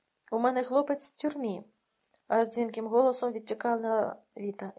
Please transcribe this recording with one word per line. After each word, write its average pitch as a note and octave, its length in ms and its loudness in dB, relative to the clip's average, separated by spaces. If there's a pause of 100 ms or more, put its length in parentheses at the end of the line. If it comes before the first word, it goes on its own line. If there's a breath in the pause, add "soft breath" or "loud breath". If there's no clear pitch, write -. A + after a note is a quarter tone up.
(300)
У A3 80 -2
мене B3+ 240 2
хлопець C#4+ 480 0
в - 60 -20
тюрмі", C4+ 480 -4 (680)
аж A3+ 160 4
дзвінким A3+ 400 -4
голосом B3 460 4
відчекала A3 840 0 (200)
Віта. G3+ 420 -8